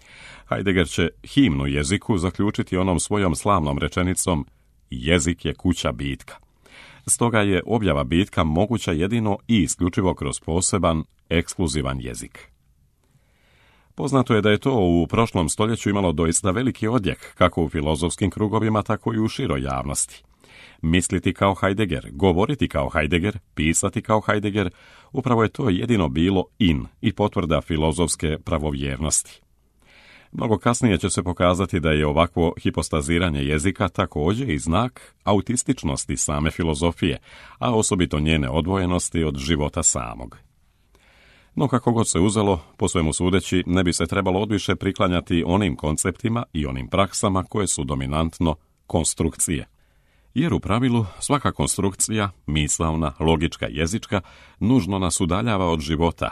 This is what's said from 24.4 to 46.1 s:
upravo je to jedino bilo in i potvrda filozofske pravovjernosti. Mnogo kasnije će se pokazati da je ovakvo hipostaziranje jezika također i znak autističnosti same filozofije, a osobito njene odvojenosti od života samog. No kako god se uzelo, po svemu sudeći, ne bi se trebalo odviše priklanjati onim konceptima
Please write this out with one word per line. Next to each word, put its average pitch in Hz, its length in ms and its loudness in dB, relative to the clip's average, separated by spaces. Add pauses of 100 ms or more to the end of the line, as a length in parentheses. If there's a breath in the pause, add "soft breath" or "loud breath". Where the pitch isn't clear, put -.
upravo 120 320 0
je 101 60 2
to 135 200 -2
jedino 98 400 2
bilo 87 360 2 (140)
in 76 260 2 (160)
i 110 120 0
potvrda 87 480 0
filozofske 78 840 -2
pravovjernosti. 71 960 -4 (920 loud breath)
Mnogo 117 260 -2
kasnije 117 400 2
će - 120 -2
se 98 140 -2
pokazati 90 560 2
da 78 120 2
je 76 160 2
ovakvo 82 540 2
hipostaziranje 82 840 0
jezika 78 460 0
također 101 600 -2
i 76 100 0
znak 92 640 -2
autističnosti 98 920 -2
same 78 340 -2
filozofije, 80 640 -2 (400 loud breath)
a 123 180 0
osobito 95 440 2
njene 76 300 2
odvojenosti 90 720 -2
od 73 140 -2
života 73 460 -2
samog. 58 540 -4 (1160 soft breath)
No 151 120 2
kako 120 240 2
god 113 180 0
se - 100 0
uzelo, 101 420 2 (160)
po 95 100 0
svemu 80 260 0
sudeći, 90 520 0
ne 90 180 2
bi 87 100 2
se 80 140 -2
trebalo 95 320 0
odviše 104 360 0
priklanjati 90 720 0
onim 90 280 2
konceptima 95 680 -2 (100)